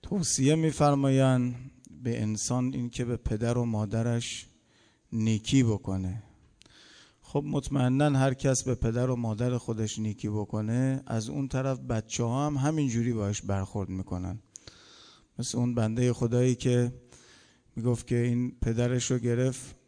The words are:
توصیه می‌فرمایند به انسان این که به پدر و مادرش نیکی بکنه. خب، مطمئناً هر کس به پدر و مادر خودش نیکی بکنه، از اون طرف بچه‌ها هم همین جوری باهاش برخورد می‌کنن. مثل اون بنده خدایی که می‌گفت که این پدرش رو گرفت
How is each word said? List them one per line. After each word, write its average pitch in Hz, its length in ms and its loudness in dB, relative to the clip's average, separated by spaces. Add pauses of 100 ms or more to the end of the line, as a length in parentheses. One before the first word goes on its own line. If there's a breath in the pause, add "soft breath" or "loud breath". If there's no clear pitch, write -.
توصیه 151 540 2
می‌فرمایند 135 1160 2 (320)
به 117 180 -2
انسان 123 520 -2
این 120 160 -4
که 123 160 -4
به 117 120 -2
پدر 117 400 -2
و 120 80 0
مادرش 113 840 -2 (640 soft breath)
نیکی 113 520 2
بکنه. 95 600 -2 (1000 loud breath)
خب، - 260 -4
مطمئناً 139 720 2
هر 131 140 4
کس 131 300 0
به 127 120 0
پدر 120 340 0
و 127 60 0
مادر 120 420 -2
خودش 110 420 -4
نیکی 107 300 -4
بکنه، 113 760 -2
از 113 240 -4
اون 143 180 -4
طرف 131 320 -2
بچه‌ها 123 680 -2
هم 147 100 -2
همین 147 320 0
جوری 117 240 0
باهاش 104 280 -2
برخورد 98 480 -4
می‌کنن. 92 500 -6 (1000 loud breath)
مثل 120 180 -4
اون 120 180 0
بنده 117 380 2
خدایی 123 420 2
که 123 380 2 (840 loud breath)
می‌گفت 117 320 -2
که 120 100 0
این 120 440 0
پدرش 120 500 0
رو 127 60 2
گرفت 120 580 -2 (120)